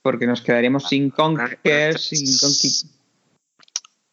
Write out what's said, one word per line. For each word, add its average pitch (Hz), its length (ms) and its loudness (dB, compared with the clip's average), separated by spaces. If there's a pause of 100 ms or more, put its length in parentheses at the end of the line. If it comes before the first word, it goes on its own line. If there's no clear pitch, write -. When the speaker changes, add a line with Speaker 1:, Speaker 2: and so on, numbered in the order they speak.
Speaker 1:
Porque 123 260 -2
nos 120 140 -2
quedaríamos 127 460 0
sin 139 240 0
Speaker 2:
Ah, - 40 -16
Speaker 1:
Conker, 147 480 -2
Speaker 2:
Rare, 151 340 2
Speaker 1:
sin 135 400 -2
Conky. 139 320 0 (1400)